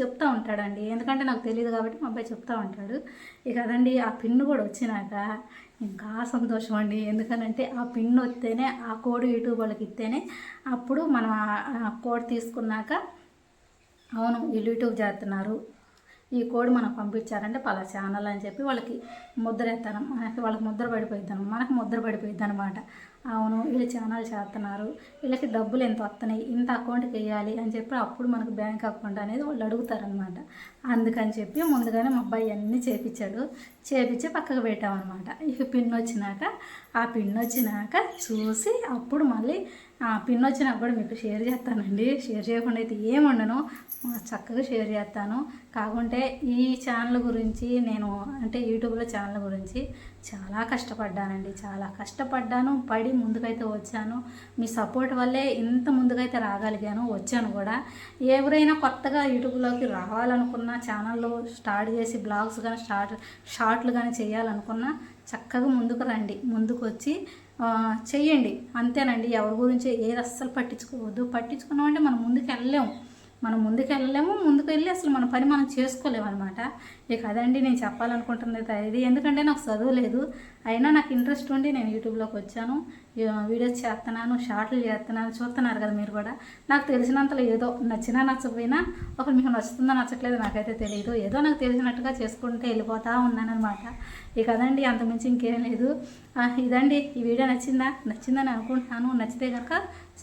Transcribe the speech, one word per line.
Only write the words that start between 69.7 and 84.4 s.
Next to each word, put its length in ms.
ఏది 120
అస్సలు 340
పట్టించుకోవద్దు. 840
పట్టించుకున్నామంటే 640
మనం 240
ముందుకు 220
వెళ్ళలేము, 480
మనం 200
ముందుకు 300
వెళ్ళలేము, 520
ముందుకు 220
వెళ్ళి 220
అసలు 200
మన 160
పని 200
మనం 220
చేసుకోలేము 460
అనమాట. 460
ఇక 140
అదండి 360
నేను 140
చెప్పాలనుకుంటున్నది 960
అయితే 160
ఇది. 140
ఎందుకంటే 420
నాకు 280
చదువు 200
లేదు, 420
అయినా 240
నాకు 240
ఇంట్రెస్ట్ 380
ఉండి 200
నేను 180
YouTube-లోకి 460
వచ్చాను, 500
ఈ 120
వీడియోస్ 560
చేస్తున్నాను, 520
షార్ట్లు 420